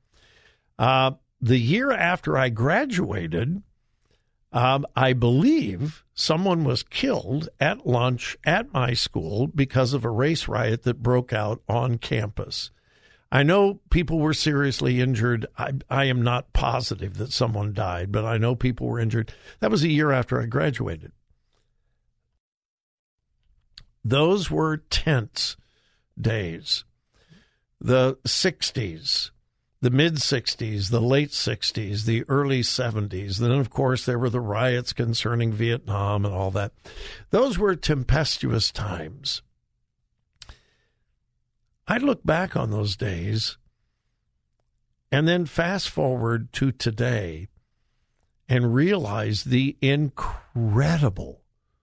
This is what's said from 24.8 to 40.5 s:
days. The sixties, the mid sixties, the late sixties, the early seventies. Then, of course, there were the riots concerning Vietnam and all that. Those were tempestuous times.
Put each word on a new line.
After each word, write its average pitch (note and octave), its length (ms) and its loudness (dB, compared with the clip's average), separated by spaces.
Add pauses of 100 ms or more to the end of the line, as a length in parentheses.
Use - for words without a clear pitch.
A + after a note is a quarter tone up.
days. G#2 640 -4 (960)
The B2+ 440 2
sixties, - 1080 -2 (520)
the B2+ 60 4
mid D3+ 320 2
sixties, A2 680 -4
the A2+ 140 2
late C#3 320 2
sixties, G#2+ 720 -4
the A2+ 240 0
early C3+ 320 0
seventies. G2+ 720 -4
Then, A#2 140 2
of C3 180 2
course, B2+ 380 0
there A#2+ 120 0
were B2 120 0
the B2 100 -2
riots A#2+ 540 -2
concerning A#2 580 0
Vietnam G#2 720 -2
and G2+ 100 -2
all F#2+ 180 -2
that. G2+ 200 -4 (560)
Those A3 300 2
were G3 180 2
tempestuous C3 960 0
times. E2+ 720 -8 (2500)